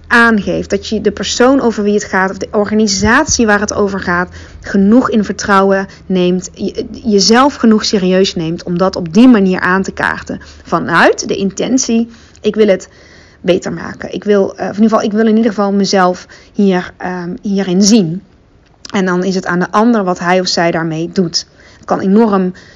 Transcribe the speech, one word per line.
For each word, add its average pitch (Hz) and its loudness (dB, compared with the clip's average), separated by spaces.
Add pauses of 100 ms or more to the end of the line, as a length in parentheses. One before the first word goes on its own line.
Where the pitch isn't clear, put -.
aangeeft, 202 0
dat 202 -4
je 214 -4
de 214 0
persoon 254 0
over 220 -2
wie 208 0
het 208 -2
gaat 190 -2
of 196 -10
de 190 -10
organisatie 214 0
waar 208 2
het 208 -4
over 196 -2
gaat 180 -2 (320)
genoeg 214 2
in 214 0
vertrouwen 196 0 (200)
neemt, 180 0
je-, - -6
jezelf 226 2
genoeg 214 2
serieus 185 0
neemt 165 -6
om 175 -4
dat 190 -2
op 165 -6
die 240 8
manier 196 4
aan 185 0
te 190 -8
kaarten. - -4 (240)
Vanuit 180 0
de - -4
intentie, 226 -2 (320)
"Ik 208 -2
wil 214 4
het - 0 (520)
beter 175 -2
maken. - -10
Ik 190 -10
wil, 202 0
eh, 190 -6
of 190 -10
in 208 0
ieder 226 6
geval, 220 2
ik 214 -4
wil 220 0
in 220 4
ieder 226 2
geval 202 -2
mezelf 190 0 (260)
hier, 190 0
ehm, 180 -8
hierin 196 0
zien." 196 2 (720)
En 196 0
dan 180 0
is 190 -2
het 185 -4
aan 175 -2
de 180 -2
ander 220 2
wat 180 -2
hij 185 0
of 185 -4
zij 170 0
daarmee 165 -4
doet. 170 -2 (300)
Het - -20
kan 185 -4
enorm, 196 2 (240)